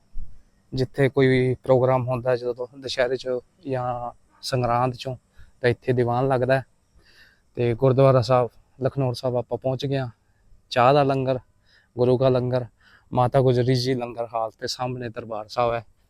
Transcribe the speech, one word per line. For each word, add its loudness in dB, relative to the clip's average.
ਜਿੱਥੇ 0
ਕੋਈ 2
ਵੀ 2
ਪ੍ਰੋਗਰਾਮ 2
ਹੁੰਦਾ, -2
ਜਦੋਂ -4
ਦੁਸਹਿਰੇ -2
'ਚ -8
ਜਾਂ -6
ਸੰਗਰਾਂਦ 0
'ਚੋਂ, -10
ਤਾਂ 2
ਇੱਥੇ -2
ਦੀਵਾਨ 0
ਲੱਗਦਾ 2
ਹੈ। -8
ਤੇ 0
ਗੁਰਦੁਆਰਾ 4
ਸਾਹਿਬ, 2
ਲਖਨੌਰ -2
ਸਾਹਿਬ -4
ਆਪਾਂ -4
ਪਹੁੰਚ -6
ਗਏ -4
ਹਾਂ। -6
ਚਾਹ 6
ਦਾ 6
ਲੰਗਰ, 0
ਗੁਰੂ 4
ਕਾ 2
ਲੰਗਰ, 0
ਮਾਤਾ 2
ਗੁਜਰੀ 4
ਜੀ 0
ਲੰਗਰ -6
ਹਾਲ -2
ਤੇ -12
ਸਾਹਮਣੇ -8
ਦਰਬਾਰ -12
ਸਾਹਿਬ 0
ਹੈ। -8